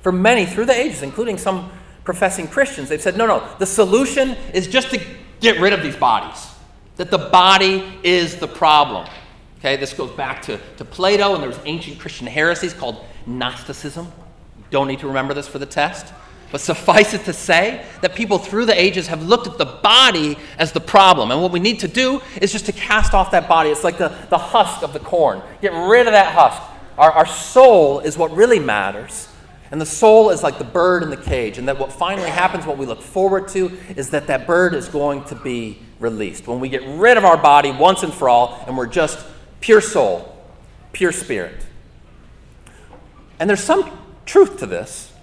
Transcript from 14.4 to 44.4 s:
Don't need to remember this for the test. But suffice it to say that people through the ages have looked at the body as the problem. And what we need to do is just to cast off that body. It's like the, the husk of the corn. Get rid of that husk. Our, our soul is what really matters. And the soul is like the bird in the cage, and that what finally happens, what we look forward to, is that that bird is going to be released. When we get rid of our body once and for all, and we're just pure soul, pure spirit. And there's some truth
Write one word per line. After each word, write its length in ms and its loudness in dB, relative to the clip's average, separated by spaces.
Don't 180 0
need 120 -6
to 80 -10
remember 260 -4
this 140 -8
for 100 -14
the 80 -8
test. 480 -6
But 80 -8
suffice 540 2
it 100 -8
to 100 -8
say 500 -2
that 120 -2
people 240 -2
through 280 -4
the 140 2
ages 280 0
have 160 -8
looked 240 0
at 100 -12
the 80 -2
body 720 2
as 140 -2
the 80 -4
problem. 500 4
And 100 0
what 100 0
we 100 -2
need 180 0
to 80 -6
do 340 -2
is 100 0
just 140 -8
to 80 -4
cast 400 2
off 180 2
that 160 2
body. 220 4
It's 140 -2
like 140 -2
the, 120 -2
the 80 2
husk 460 0
of 100 -8
the 60 -10
corn. 420 0
Get 100 -2
rid 340 4
of 80 2
that 220 4
husk. 260 4
Our, 140 8
our 140 4
soul 720 4
is 180 -6
what 180 -2
really 240 4
matters. 680 -4
And 100 -6
the 40 -4
soul 440 6
is 140 -2
like 160 -2
the 40 -8
bird 380 0
in 80 -6
the 80 -10
cage, 400 -4
and 100 -6
that 120 -4
what 120 -6
finally 380 -6
happens, 360 -2
what 120 -6
we 80 -8
look 160 -10
forward 480 -2
to, 260 -4
is 160 -8
that 160 -4
that 180 -4
bird 300 2
is 120 -8
going 380 -4
to 100 -14
be 440 -8
released. 480 -6
When 120 -8
we 100 -6
get 160 -6
rid 320 4
of 80 2
our 120 8
body 340 6
once 320 2
and 100 -6
for 160 0
all, 380 2
and 100 -8
we're 80 -4
just 400 -4
pure 200 6
soul, 560 -2
pure 200 -2
spirit. 540 -8
And 100 -2
there's 140 0
some 260 0
truth 340 4